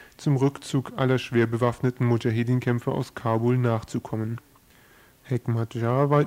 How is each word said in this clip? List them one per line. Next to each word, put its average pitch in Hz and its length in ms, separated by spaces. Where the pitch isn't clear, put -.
zum 147 200
Rückzug 139 600
aller 131 220
schwer 117 280
bewaffneten 120 600
Mujahedin-Kämpfer 120 840
aus 135 220
Kabul 117 420
nachzukommen. 117 840
Hekmatyar 120 880
wei-, 147 160